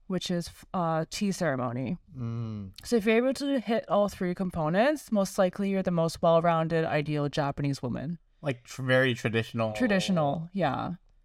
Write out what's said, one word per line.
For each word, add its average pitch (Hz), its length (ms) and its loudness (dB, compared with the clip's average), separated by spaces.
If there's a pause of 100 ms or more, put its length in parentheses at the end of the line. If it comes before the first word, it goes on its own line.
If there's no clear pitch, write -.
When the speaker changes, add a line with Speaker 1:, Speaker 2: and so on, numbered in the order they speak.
Speaker 1:
which 185 240 -4
is, 175 180 -4
f-, - 240 -20
uh, 165 380 0
tea 202 220 -2
ceremony. 131 640 -2 (200)
Speaker 2:
Mm. 113 540 -6 (140)
Speaker 1:
So 240 120 0
if 202 100 0
you're 220 100 4
able 254 180 2
to 277 240 -2
hit 226 300 -2
all 202 200 2
three 180 260 -4
components, 185 760 0
most 196 280 0
likely 196 320 0
you're 190 120 0
the 185 80 -2
most 165 320 0
well-rounded, 165 600 4
ideal 147 460 0
Japanese 143 520 -2
woman. 127 360 -4 (240)
Speaker 3:
Like, 139 220 -4
tr-, - 180 -10
very 127 320 4
traditional. 113 580 0
Speaker 1:
Traditional, 175 800 2
yeah. 135 400 0 (320)